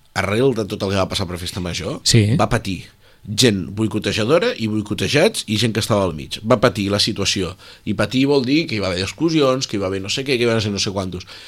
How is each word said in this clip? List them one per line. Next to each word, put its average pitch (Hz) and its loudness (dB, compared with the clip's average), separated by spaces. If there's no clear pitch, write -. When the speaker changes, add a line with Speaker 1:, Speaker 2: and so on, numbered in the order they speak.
Speaker 1:
arrel 104 2
de 104 -4
tot 107 -6
el 98 0
que 98 2
va 90 2
passar 101 -4
per 87 -8
Festa 90 -6
Major, 87 -6
Speaker 2:
Sí. 110 4
Speaker 1:
va 170 4
patir. 101 -2
Gent 104 2
boicotejadora 110 0
i 110 -4
boicotejats 107 0
i 110 0
gent 113 0
que 110 -2
estava 101 2
al 87 0
mig. - -10
Va 120 4
patir 107 2
la 101 2
situació. 98 -2
I 107 -4
patir 110 0
vol 139 4
dir 143 2
que 113 -4
hi 104 -2
va 95 -2
haver 90 0
discussions, 135 2
que - -6
hi 98 -2
va 92 0
haver 98 -2
no 95 -10
sé 135 -4
què, 135 0
que 120 2
hi - 4
va 117 2
haver 104 0
no 98 -2
sé 98 -4
quantos. 92 -6